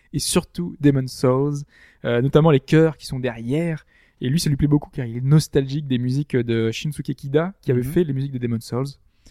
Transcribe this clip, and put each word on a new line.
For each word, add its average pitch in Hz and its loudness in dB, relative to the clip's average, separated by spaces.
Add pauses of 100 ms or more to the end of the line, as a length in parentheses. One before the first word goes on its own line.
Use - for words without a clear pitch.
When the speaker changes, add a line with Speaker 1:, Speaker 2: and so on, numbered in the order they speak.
(140)
Speaker 1:
et 147 -4
surtout - -4
Demon's 139 2
Souls, 139 0 (500)
euh, 120 2
notamment 151 6
les 139 6
chœurs 156 4
qui - -20
sont 131 -8
derrière. 127 -4 (380)
Et 127 -2
lui, 160 0
ça - -2
lui 143 0
plaît 143 0
beaucoup 147 0
car 135 -10
il 117 -8
est - -6
nostalgique 143 2
des 127 0
musiques 127 -2
de 113 0
Shinsuke 147 -6
Kida, 151 -2
qui - -4
avait 123 2
Speaker 2:
Mhm. 131 -6
Speaker 1:
fait 175 2
les 143 -4
musiques 135 -6
de 127 -6
Demon's 117 -4
Souls. 127 -6 (440)